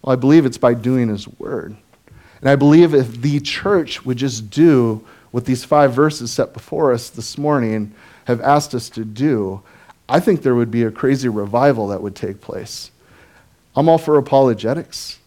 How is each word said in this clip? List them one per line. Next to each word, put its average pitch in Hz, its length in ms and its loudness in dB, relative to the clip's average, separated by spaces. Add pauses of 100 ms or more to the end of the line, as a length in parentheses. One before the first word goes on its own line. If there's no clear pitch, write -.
Well, 131 140 0
I - 20 -2
believe 139 300 4
it's 123 100 -4
by 120 160 2
doing 120 380 -2
his 104 180 -8 (100)
word. 104 380 -10 (680)
And 135 80 2
I 139 40 6
believe 151 400 6
if 120 280 0
the 143 180 0
church - 640 -4
would 127 140 -4
just 113 320 -6
do 123 540 4 (260)
what 123 160 -4
these 127 180 -4
five 143 300 4
verses 143 360 0
set - 220 -4
before 131 400 -2
us 117 160 -4
this - 300 -14
morning 113 540 -2 (340)
have 120 160 -2
asked 143 320 0
us - 160 -8
to 113 160 -10
do, 107 560 -4 (440)
I 147 140 2
think 180 220 0
there 131 120 2
would 120 160 0
be 117 120 -2
a 113 80 -2
crazy 131 400 -2
revival 110 580 0
that 98 140 -6
would 101 120 -8
take 101 280 -10
place. - 480 -14 (840)
I'm 147 140 2
all 165 80 6
for 151 220 2
apologetics. 135 1080 -2